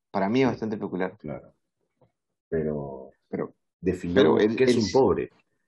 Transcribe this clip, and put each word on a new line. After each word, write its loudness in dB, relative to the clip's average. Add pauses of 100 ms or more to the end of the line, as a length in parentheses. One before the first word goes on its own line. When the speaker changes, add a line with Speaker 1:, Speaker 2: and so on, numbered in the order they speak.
Speaker 1:
Para -2
mí 2
es 4
Speaker 2:
Sí. 0
Speaker 1:
bastante -6
peculiar. -6
Speaker 2:
Claro. -14 (960)
Pero -6 (180)
Speaker 1:
Pero, -8 (260)
Speaker 2:
definamos 2
Speaker 1:
pero -
él, 2
Speaker 2:
qué 2
es 4
Speaker 1:
él 2
Speaker 2:
un 2
Speaker 1:
sí -4
Speaker 2:
pobre. 2 (380)